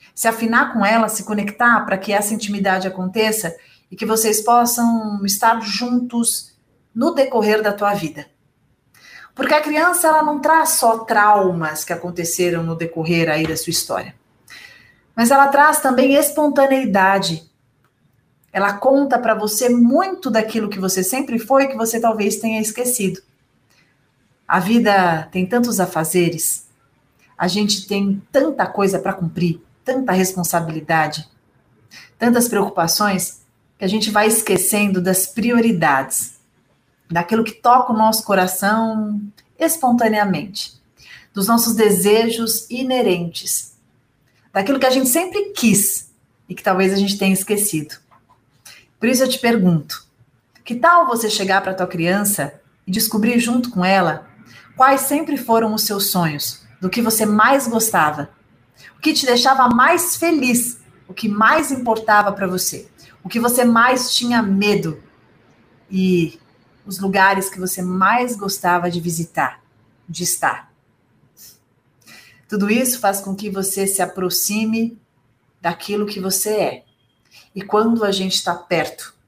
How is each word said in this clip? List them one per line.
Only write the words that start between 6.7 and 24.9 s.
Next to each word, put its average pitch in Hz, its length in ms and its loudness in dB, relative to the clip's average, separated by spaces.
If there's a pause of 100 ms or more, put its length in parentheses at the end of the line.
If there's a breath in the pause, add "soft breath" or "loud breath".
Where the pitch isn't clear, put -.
no 285 220 0
decorrer 220 480 2
da 202 100 0
tua 202 220 -2
vida. 156 320 -8 (1120 loud breath)
Porque 269 180 0
a 302 80 4
criança, 320 460 2
ela 311 160 4
não 294 160 -2
traz 311 300 4
só 226 280 2
traumas 190 840 2
que - 80 -8
aconteceram 175 720 -4
no 165 100 -4
decorrer 165 560 -2
aí 156 160 0
da 160 100 -4
sua - 140 -6
história. - 440 -6 (1000 loud breath)
Mas 233 160 2
ela 277 180 6
traz 294 320 4
também 269 340 4
espontaneidade. 262 1400 2 (1040)
Ela 202 220 0
conta 262 440 2
pra 226 160 0
você 214 340 -2
muito 262 600 2
daquilo 220 380 -2
que 196 100 -8
você 190 240 -2
sempre 254 360 -4
foi, 269 300 2
que 226 80 -8
você 226 240 -2
talvez 208 360 0
tenha 220 240 -4
esquecido. 214 600 -4 (1300)
A - 120 0
vida 185 760 2